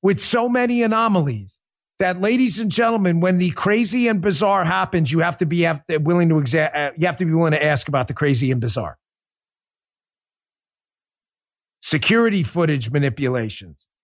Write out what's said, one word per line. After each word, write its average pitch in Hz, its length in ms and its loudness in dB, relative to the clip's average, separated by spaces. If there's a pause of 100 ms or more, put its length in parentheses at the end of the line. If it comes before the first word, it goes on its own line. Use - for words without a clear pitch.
with 196 180 2
so 240 300 0
many 240 320 0
anomalies 185 760 -2 (400)
that, 180 200 -2
ladies 233 400 2
and 214 120 -2
gentlemen, 208 480 0
when 185 180 2
the 180 140 0
crazy 233 560 0
and 214 120 0
bizarre 196 460 0
happens, 165 460 -2
you 160 80 0
have 170 180 -2
to 180 80 -2
be, 170 160 0
have 165 240 0
to, 156 140 -2
willing 170 300 2
to 160 60 4
exa-, 151 400 0
uh, 147 220 -2
you 165 80 0
have 175 120 -2
to 185 80 -2
be 160 60 0
willing 165 200 2
to 151 120 0
ask 147 240 0
about 135 200 -2
the - 80 -8
crazy 135 340 0
and 127 100 0
bizarre. 110 380 -6 (2750)
Security 208 600 2
footage 147 480 -2
manipulations. 123 960 -4 (180)